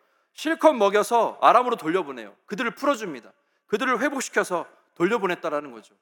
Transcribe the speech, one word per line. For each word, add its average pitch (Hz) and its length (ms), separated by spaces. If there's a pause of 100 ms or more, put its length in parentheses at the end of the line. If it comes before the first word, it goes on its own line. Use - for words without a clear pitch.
(340)
실컷 311 400
먹여서 202 680
아람으로 226 340
돌려보내요. 147 600 (120)
그들을 220 240
풀어줍니다. 202 600 (360)
그들을 240 320
회복시켜서 220 680 (300)
돌려보냈다라는 170 760
거죠. 107 300